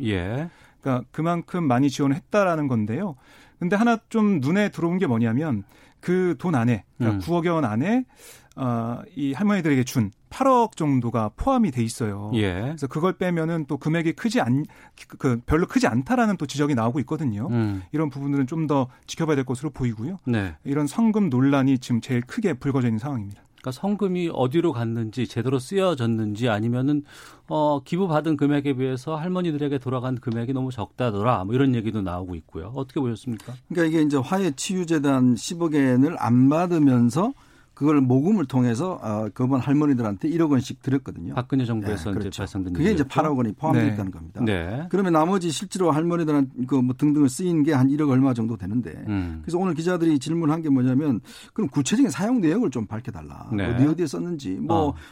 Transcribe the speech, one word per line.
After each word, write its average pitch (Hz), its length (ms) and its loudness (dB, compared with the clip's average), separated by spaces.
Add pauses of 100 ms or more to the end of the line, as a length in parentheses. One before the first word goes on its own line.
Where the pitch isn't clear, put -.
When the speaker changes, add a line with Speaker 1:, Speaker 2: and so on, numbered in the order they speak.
Speaker 1:
예. 110 480 -2 (320)
Speaker 2:
그러니까 123 300 -2
그만큼 170 520 -2
많이 135 260 4
지원을 139 280 0
했다라는 175 500 0
건데요. 127 480 -2 (440)
근데 180 180 0
하나 226 200 2 (120)
좀 208 320 2
눈에 185 280 2
들어온 170 280 -2
게 180 100 0
뭐냐면 117 560 0 (380)
그 180 360 0
돈 180 160 -2
안에, 117 300 2 (140)
그러니까 113 200 0
Speaker 1:
음. 95 40 -4
Speaker 2:
구억여 170 340 0
원 156 100 0
안에, 170 400 0 (520)
어, 120 440 -4 (140)
이 139 180 -2
할머니들에게 160 520 2
준 107 260 0 (180)
팔억 254 480 2
정도가 120 580 0
포함이 247 360 2
돼 123 100 -2
있어요. 107 540 -4
Speaker 1:
예. 101 260 2
Speaker 2:
그래서 143 260 -6
그걸 165 260 -2
빼면은 165 540 -2
또 147 100 -4
금액이 160 360 0
크지 233 260 -2
않-, 135 260 2 (440)
그, - 80 -20
그 123 280 0
별로 165 200 2
크지 151 220 2
않다라는 196 500 0
또 156 80 -6
지적이 143 300 0
나오고 120 240 0
있거든요. 127 500 -4
Speaker 1:
음. 107 320 0 (100)
Speaker 2:
이런 151 200 -2
부분들은 139 340 -2
좀 160 220 -2
더 135 200 2 (200)
지켜봐야 160 280 -2
될 135 100 0
것으로 131 260 -6
보이고요. 123 540 -6
Speaker 1:
네. 101 380 -2
Speaker 2:
이런 147 240 -2
성금 214 420 2
논란이 135 500 4
지금 117 220 -2
제일 120 200 -2
크게 196 320 -2
불거져 131 340 -2
있는 113 120 0
상황입니다. 110 420 -8 (200)
Speaker 1:
그러니까 131 100 -8 (100)
성금이 185 520 -2
어디로 160 400 0
갔는지 117 540 -4
제대로 127 320 -2
쓰여졌는지 123 920 0
아니면은, 123 540 0 (440)
어, 151 360 0
기부받은 160 540 0
금액에 143 380 2
비해서 131 400 -4
할머니들에게 156 640 -2
돌아간 131 360 -4
금액이 117 380 -4
너무 131 180 -4
적다더라 107 720 -2
뭐 104 100 -4
이런 135 200 4
얘기도 107 260 -2
나오고 90 340 -6
있고요. 82 400 -12
어떻게 135 240 -6
보셨습니까? 120 540 -6 (140)
Speaker 3:
그러니까 165 280 0
이게 160 100 4
이제 143 120 2
화해치유재단 147 1200 2
십억 165 400 -4
엔을 139 440 4
안 123 300 6
받으면서 156 840 4 (400)
그걸 147 260 2
모금을 139 460 4
통해서, 127 580 0
어, 107 300 -4
그번 127 260 0
할머니들한테 139 720 0
일억 165 220 2
원씩 127 300 0
드렸거든요. 127 520 -4
Speaker 1:
박근혜 131 320 -2
정부에서 107 440 -4
Speaker 3:
예, - 40 -4
Speaker 1:
이제 98 60 -2
Speaker 3:
그렇죠. 98 200 -6
Speaker 1:
발생된 95 320 -6
Speaker 3:
그게 87 140 0
이제 220 80 4
Speaker 1:
일이었죠. 143 160 0
Speaker 3:
팔억 151 280 0
원이 113 140 0
포함되어 123 320 2
Speaker 2:
네. 104 100 2
Speaker 3:
있다는 101 200 -4
겁니다. 82 320 -12
Speaker 1:
네. 104 440 -2
Speaker 3:
그러면 185 220 2
나머지 170 400 2
실제로 180 400 0
할머니들한테 151 760 0
그 135 140 2
뭐 127 160 0
등등을 147 300 4
쓰인 170 360 0
게 156 100 2
한 131 160 4
일억 147 220 2
얼마 131 220 4
정도 113 220 -2
되는데 101 360 -4 (180)
Speaker 1:
음. 90 340 -2
Speaker 3:
그래서 170 140 -2
오늘 185 160 0
기자들이 165 460 0
질문한 165 420 0
게 156 80 -2
뭐냐면 135 500 2 (320)
그럼 220 180 -2
구체적인 202 420 2
사용 214 280 0
내역을 175 320 2
좀 113 160 -4
밝혀달라. 78 640 -12
Speaker 1:
네. 101 160 0
Speaker 3:
뭐 120 80 0
어디 127 120 6
어디에 160 200 0
썼는지, 170 440 -6 (100)
뭐 147 160 0 (140)
Speaker 1:
어. - 20 -4 (180)